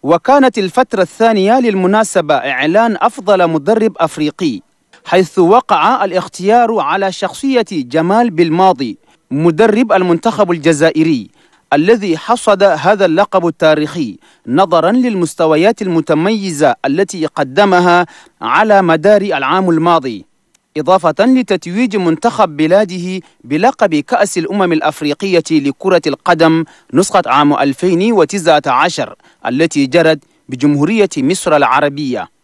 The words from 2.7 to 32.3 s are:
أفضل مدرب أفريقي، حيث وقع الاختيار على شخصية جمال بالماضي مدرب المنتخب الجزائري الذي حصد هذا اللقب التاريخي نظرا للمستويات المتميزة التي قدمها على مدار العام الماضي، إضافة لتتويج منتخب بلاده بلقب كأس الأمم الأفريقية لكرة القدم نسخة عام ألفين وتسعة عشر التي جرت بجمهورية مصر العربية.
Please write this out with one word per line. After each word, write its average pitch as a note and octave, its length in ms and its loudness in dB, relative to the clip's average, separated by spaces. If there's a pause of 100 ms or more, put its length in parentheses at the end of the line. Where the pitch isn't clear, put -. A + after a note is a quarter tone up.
أفضل F#3+ 460 0
مدرب G3 500 0
أفريقي، D3+ 600 -4 (460)
حيث F#3 340 0
وقع G3 680 2
الاختيار G#3 760 0
على F#3 320 -2
شخصية A#3 600 -4
جمال E3+ 580 0
بالماضي E3 680 0 (340)
مدرب G3+ 600 2
المنتخب F#3 600 0
الجزائري D#3+ 760 0 (440)
الذي F3+ 440 2
حصد G#3 460 0
هذا F#3 420 2
اللقب F3 420 0
التاريخي D#3 720 -2 (300)
نظرا E3 440 2
للمستويات F#3+ 920 0
المتميزة E3 920 0 (100)
التي D#3+ 400 -2
قدمها F3 800 2 (360)
على G3 400 2
مدار F3+ 400 2
العام F3 480 -2
الماضي، D#3 560 0 (520)
إضافة F3+ 420 0
لتتويج A3 760 0
منتخب F3 640 -2
بلاده F3+ 640 -2 (220)
بلقب F3 520 0
كأس F#3 420 -2
الأمم F3 360 -2
الأفريقية D#3 800 -2
لكرة D#3+ 560 0
القدم D#3+ 560 0 (300)
نسخة B2+ 320 0
عام C#3+ 280 2
ألفين F3 580 0
وتسعة E3 560 0
عشر C#3+ 480 -2 (300)
التي C#3+ 400 0
جرت D#3+ 340 2 (300)
بجمهورية D3 680 0
مصر D#3 380 -2
العربية. C3+ 760 -2 (140)